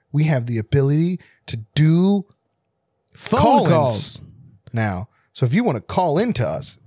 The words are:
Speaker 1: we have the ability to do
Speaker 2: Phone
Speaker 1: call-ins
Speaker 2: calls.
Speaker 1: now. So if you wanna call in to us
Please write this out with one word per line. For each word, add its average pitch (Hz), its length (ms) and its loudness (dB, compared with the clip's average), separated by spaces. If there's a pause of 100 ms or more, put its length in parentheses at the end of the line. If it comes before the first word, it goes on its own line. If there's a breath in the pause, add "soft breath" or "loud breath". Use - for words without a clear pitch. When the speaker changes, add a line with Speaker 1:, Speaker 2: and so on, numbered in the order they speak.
(120)
Speaker 1:
we 151 140 0
have 135 200 0
the 117 140 -4
ability 147 600 0 (280 soft breath)
to 120 100 -10 (160)
do 175 520 2 (880)
Speaker 2:
Phone - 240 -2
Speaker 1:
call-ins 185 300 4
Speaker 2:
calls. 139 540 0 (500)
Speaker 1:
now. 107 360 -4 (240)
So - 120 -2
if 117 80 0
you 226 100 0
wanna 147 180 -2
call 170 360 -2
in 220 160 0
to 117 140 -2
us - 400 -8